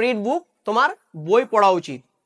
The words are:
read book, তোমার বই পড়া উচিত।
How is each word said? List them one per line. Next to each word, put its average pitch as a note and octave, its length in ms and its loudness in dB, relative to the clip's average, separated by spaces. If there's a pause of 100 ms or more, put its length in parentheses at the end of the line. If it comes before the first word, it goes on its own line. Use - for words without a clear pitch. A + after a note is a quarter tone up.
read A#3+ 200 -2
book, D4 180 -4 (240)
তোমার A#3+ 240 0 (380)
বই A3+ 240 2
পড়া G#3 180 4
উচিত। D#3 320 -2 (240)